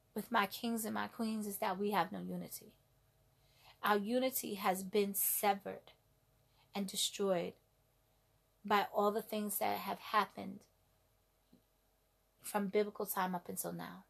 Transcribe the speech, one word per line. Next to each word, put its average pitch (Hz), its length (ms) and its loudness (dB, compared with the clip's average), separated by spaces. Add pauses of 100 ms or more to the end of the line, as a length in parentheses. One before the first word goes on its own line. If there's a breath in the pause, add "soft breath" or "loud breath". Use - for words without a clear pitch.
(160)
with 208 160 -6
my 208 160 4
kings 233 380 -4
and 214 80 -4
my 208 140 -2
queens, 220 400 -4
is 196 100 -6
that 196 200 -2
we 208 140 0
have 185 200 2
no 196 80 -8
unity. 180 540 -8 (1080 soft breath)
Our 208 140 6
unity 240 580 0
has 196 280 0
been 202 300 2
severed - 800 0 (800 soft breath)
and 202 120 -2
destroyed 190 680 0 (1080)
by 202 300 4
all 208 180 4
the 214 100 0
things 208 380 -4
that 202 180 2
have 196 220 -4
happened 196 600 0 (1800)
from 202 260 -2
biblical 208 380 2
time 185 280 0
up 180 160 -6
until 185 220 -6
now. 175 380 -10